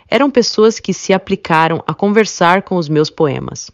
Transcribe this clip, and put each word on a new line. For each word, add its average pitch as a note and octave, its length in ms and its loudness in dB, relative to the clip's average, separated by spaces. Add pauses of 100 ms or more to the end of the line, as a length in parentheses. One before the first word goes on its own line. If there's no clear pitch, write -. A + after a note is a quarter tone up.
Eram C4+ 240 2
pessoas A3 480 2
que - 140 -6
se - 220 -2
aplicaram E3 720 0
a D#3+ 80 -4
conversar G3 680 2
com - 160 -6
os D#3 140 -4
meus D3+ 180 2
poemas. C3 640 -4